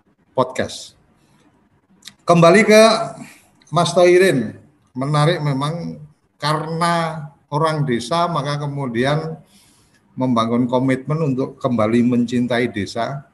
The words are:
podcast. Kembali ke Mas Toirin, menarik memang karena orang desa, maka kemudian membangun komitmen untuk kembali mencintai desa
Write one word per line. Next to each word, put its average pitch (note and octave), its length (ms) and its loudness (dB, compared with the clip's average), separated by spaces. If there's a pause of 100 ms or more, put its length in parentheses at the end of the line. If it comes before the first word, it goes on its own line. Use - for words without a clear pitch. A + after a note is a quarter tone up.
(340)
podcast. - 640 -6 (1300)
Kembali F3 400 6
ke G#3+ 160 8 (880)
Mas E3 240 0
Toirin, F3+ 640 4 (400)
menarik D3+ 480 0
memang D3+ 560 -6 (400)
karena D#3+ 880 -4 (240)
orang D#3 320 -2
desa, E3+ 400 -2
maka D3 320 -4
kemudian C#3 800 -4 (800)
membangun A#2+ 480 0
komitmen C3 680 -2
untuk C3 280 -6
kembali A#2 400 0
mencintai A#2+ 680 0
desa A#2 640 -8